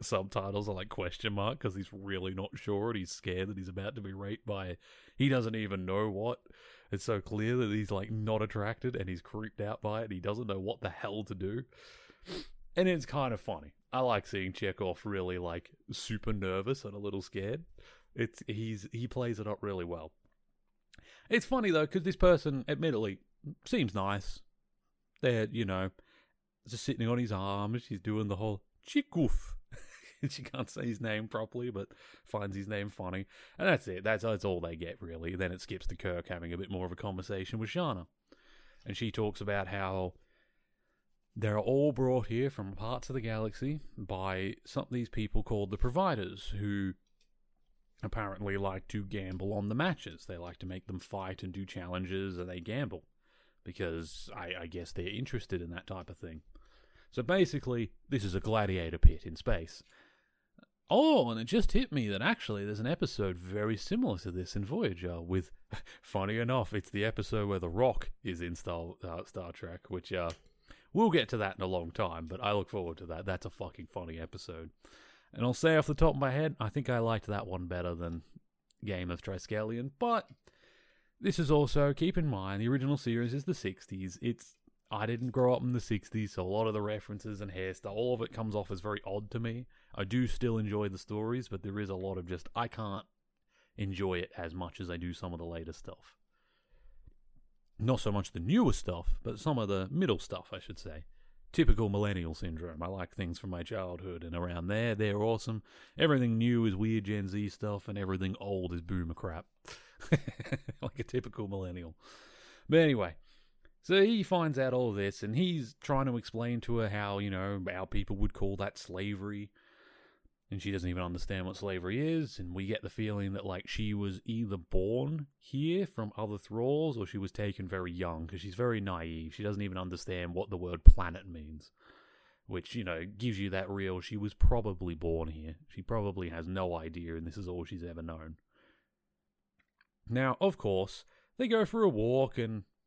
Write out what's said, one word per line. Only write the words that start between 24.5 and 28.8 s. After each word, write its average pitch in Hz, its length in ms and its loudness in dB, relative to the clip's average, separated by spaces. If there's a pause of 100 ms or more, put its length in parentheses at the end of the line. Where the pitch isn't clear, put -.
They're, 117 300 4
you 113 140 0
know, 95 240 0 (800)
just 117 160 -8
sitting 123 240 0
on 120 100 4
his 117 140 2
arm 101 420 0
and 120 80 -2
she's 98 180 -8
doing 107 280 0
the 101 80 0
whole 104 260 -2 (260)